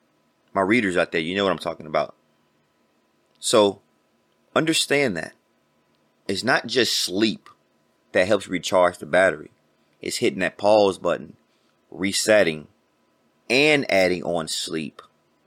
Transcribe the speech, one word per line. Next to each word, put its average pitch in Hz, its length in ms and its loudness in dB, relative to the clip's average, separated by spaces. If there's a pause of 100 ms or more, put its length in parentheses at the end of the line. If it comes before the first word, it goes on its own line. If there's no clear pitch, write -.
(540)
My 98 80 -2
readers 98 340 0
out 85 160 0
there, 85 100 -2
you 85 140 -4
know 101 80 0
what 98 80 2
I'm 82 60 -2
talking 80 300 -10
about. 78 280 -4 (1200)
So 104 420 2 (760)
understand 143 600 0
that. - 160 -10 (920)
It's 98 160 -4
not 131 240 0
just 113 300 0
sleep 98 520 -2 (600)
that 92 160 2
helps 104 200 0
recharge 90 500 0
the - 80 -16
battery. 80 460 0 (500)
It's - 160 -6
hitting - 220 -2
that 87 180 -4
pause 101 400 4
button, 82 380 -4 (540)
resetting, 92 760 0 (840)
and 143 420 2
adding 90 320 2
on 85 240 -6
sleep. - 540 -8 (460)